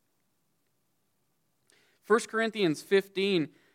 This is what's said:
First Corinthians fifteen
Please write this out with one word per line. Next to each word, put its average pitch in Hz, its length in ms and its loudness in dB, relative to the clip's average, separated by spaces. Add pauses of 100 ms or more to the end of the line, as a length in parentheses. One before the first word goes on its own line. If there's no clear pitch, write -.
(2000)
First 226 260 0
Corinthians 214 540 -2
fifteen 190 720 -2 (200)